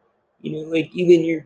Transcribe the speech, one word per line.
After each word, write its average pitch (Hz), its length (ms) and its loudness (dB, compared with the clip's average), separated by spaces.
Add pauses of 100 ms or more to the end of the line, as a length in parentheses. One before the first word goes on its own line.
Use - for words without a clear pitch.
(420)
You 156 100 -10 (120)
know, 156 60 -16
like, 160 260 -4
even 170 280 4
your 160 220 -4